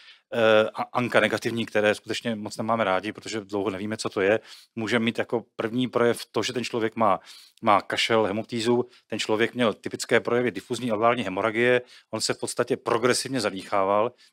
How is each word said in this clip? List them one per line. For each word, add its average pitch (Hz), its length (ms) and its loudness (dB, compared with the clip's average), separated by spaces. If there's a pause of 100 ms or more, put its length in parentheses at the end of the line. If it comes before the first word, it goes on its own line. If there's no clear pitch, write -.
(320)
eh, 110 420 4
a - 80 -6
anka 120 380 0
negativní, 110 460 0
které 104 280 2
skutečně 110 400 -6
moc 107 220 -10
nemáme 113 280 -2
rádi, 95 280 0
protože 104 280 -8
dlouho 101 300 -2
nevíme, 104 260 -6
co 104 120 -6
to - 120 -4
je, 101 200 4 (360)
může 113 220 0
mít 113 200 0
jako 113 260 -2 (120)
první 117 320 -2
projev 117 440 2
to, 113 100 -2
že 127 100 -4
ten 120 120 -4
člověk 113 320 -4
má, 107 240 2 (420)
má 104 180 4
kašel, 110 440 2
hemoptýzu. 117 640 0 (180)
Ten 110 120 -6
člověk 113 360 0
měl 120 180 2
typické - 480 -2
projevy 120 300 0
difuzní 123 400 -6
alveolární 117 320 2
hemoragie, 113 600 2 (280)
on 110 100 -6
se - 140 -2
v - 40 -10
podstatě 120 380 -2
progresivně 123 640 0
zadýchával, 101 720 0 (200)